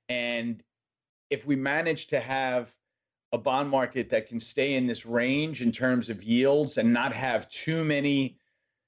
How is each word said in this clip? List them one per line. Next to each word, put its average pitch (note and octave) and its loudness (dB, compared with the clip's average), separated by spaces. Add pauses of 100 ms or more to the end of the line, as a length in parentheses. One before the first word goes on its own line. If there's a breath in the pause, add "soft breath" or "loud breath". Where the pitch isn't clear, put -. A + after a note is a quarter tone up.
(100)
And A#2+ -4 (680)
if C#3 -4
we C#3+ 2
manage D3+ -2
to C#3 2
have B2+ -2 (580)
a B2+ 0
bond C3+ 0
market C3 0
that A2 0
can A#2 -6
stay C#3 -2
in B2+ 2
this A#2 -4
range C3 0
in A#2+ 2
terms B2+ 0
of G#2 -6
yields C3+ 2
and A#2 6
not B2 2
have A#2+ -2
too D#3+ -4
many, C#3+ 0 (500)